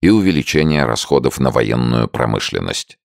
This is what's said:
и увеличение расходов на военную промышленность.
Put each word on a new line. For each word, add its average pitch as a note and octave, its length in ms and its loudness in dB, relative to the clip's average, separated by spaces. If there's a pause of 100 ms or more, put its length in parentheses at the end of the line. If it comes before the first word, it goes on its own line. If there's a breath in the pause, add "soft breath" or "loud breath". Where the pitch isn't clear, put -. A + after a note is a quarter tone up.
и F2+ 60 6
увеличение D#2 720 2
расходов B1+ 560 0
на C2 100 2
военную A#1 580 0
промышленность. G1+ 960 -6